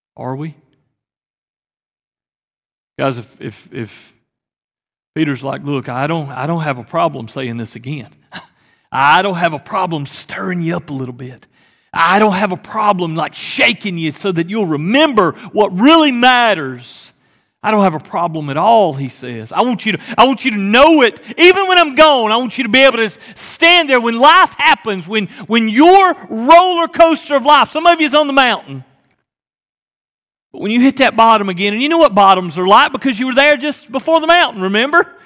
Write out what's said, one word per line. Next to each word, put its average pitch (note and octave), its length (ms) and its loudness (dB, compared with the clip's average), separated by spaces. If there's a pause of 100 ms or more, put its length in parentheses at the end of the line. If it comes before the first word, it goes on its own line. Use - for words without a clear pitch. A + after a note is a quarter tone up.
(160)
Are B2+ 200 -10
we? D3+ 200 -12 (2500)
Guys, C3+ 200 -4
if, - 240 -18
if, B2 320 -16
if - 400 -14 (1000)
Peter's C#3+ 280 -4
like, C3+ 200 -10
"Look, C#3 260 -6
I C3 180 -6
don't, D#3 220 -6
I C3 160 -10
don't E3 160 -4
have D3 160 -6
a A#2+ 60 -14
problem C#3 440 -6
saying B2 300 -10
this A2+ 180 -12
again. B2 400 -14 (160)
<laughs> - 600 -20
I D3 300 2
don't G3 140 -4
have E3+ 160 -2
a D3+ 80 -8
problem E3+ 460 -6
stirring - 560 -10
you E3 160 -4
up - 120 -12
a D3 40 -12
little C3 200 -10
bit. B2+ 320 -20 (460)
I E3+ 280 0
don't G#3 160 2
have F#3+ 180 -4
a F3 40 -8
problem, F#3 600 -4
like, D3+ 160 -6
shaking A#3+ 640 -4
you D#3+ 160 -6
so - 180 -6
that E3 180 -4
you'll G#3 180 -4
remember G3 680 0 (180)
what G3 260 0
really D4+ 360 4
matters." A3 1000 -2 (540)
"I G#3+ 60 -2
don't G#3+ 120 2
have F3 120 0
a D3+ 40 -10
problem D#3+ 500 -6
at C#3 80 -6
all," G3 360 2
he C3+ 160 -8
says. A#2+ 420 -14
"I - 100 -2
want A#3+ 240 -4
you G#3+ 80 -2
to, - 60 -6 (180)
I A#3 80 6
want C4 200 0
you B3+ 60 -2
to G#3+ 60 -4
know C4 440 4
it. A3+ 180 0 (180)
Even F#4 300 4
when F#4 100 2
I'm D#4 180 0
gone, C4+ 360 4
I A3 60 0
want B3 200 -6
you C4 60 -4
to A#3+ 60 -6
be B3+ 140 4
able C4 140 4
to A3 120 -2 (260)
stand E4+ 540 0
there C4 100 2
when A#3 200 -2
life D#4+ 320 4
happens, A3 560 -2
when, G#3+ 180 -4 (220)
when A3+ 200 0
your F4 460 4 (160)
roller E4 580 4
coaster E4 480 0
of C4 80 0
life," C#4 280 4
some D#4+ 160 -2
of E4+ 120 4
you's D4 140 0
on D4+ 140 2
the C#4 60 -4
mountain. G#3 520 -2 (1700)
But - 80 -16
when G#3 100 -4
you A#3+ 80 0
hit C4 180 2
that B3+ 180 0
bottom A3 340 4
again, G3+ 240 -4
and A3+ 80 -6
you C#4+ 80 -2
know E4 80 0
what D4 160 4
bottoms F#3 440 2
are F#3 100 -4
like C4 240 4
because B3+ 280 -4
you B3+ 60 -4
were C4 80 -6
there C#4+ 240 2
just C4+ 340 -10
before D#4+ 300 0
the D#4 60 -6
mountain, E4 340 2
remember? A3+ 640 -2